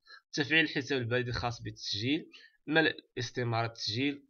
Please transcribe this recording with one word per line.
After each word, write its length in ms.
تفعيل 320
الحساب 340
البريدي 320
الخاص 320
بالتسجيل. 680
ملء 300
استمارة 480
التسجيل. 640